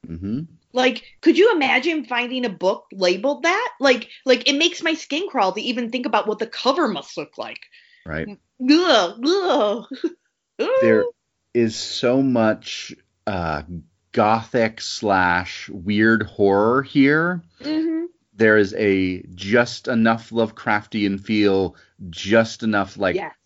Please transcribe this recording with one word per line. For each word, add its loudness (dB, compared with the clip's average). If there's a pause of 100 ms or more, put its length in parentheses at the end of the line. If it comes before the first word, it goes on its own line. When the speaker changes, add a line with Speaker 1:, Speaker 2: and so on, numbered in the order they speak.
Speaker 1:
Mm-hmm. -8 (320)
Speaker 2:
Like, 0 (180)
could 4
you 6
imagine 0
finding -4
a -2
book -2
labeled -2
that? 0
Like, 2 (160)
like, 2
it 2
makes -2
my 0
skin -6
crawl 0
to -8
even -4
think -6
about 0
what -4
the -4
cover 0
must -8
look -12
like. -12 (460)
Speaker 1:
Right. -6 (340)
Speaker 2:
Ugh, 2
ugh. 0
<laughs> -12 (220)
Speaker 1:
There 4
Speaker 2:
Ooh. -4 (440)
Speaker 1:
is 0
so -2
much, -2 (320)
uh, -4 (480)
gothic 0
slash -2
weird 2
horror 2
here. 2 (200)
Speaker 2:
Mm-hmm. -4 (300)
Speaker 1:
There 4
is 0
a 0 (100)
just -2
enough 0
Lovecraftian -2
feel, 0 (360)
just 0
enough, -2
like, 0
Speaker 2:
Yes. -8 (120)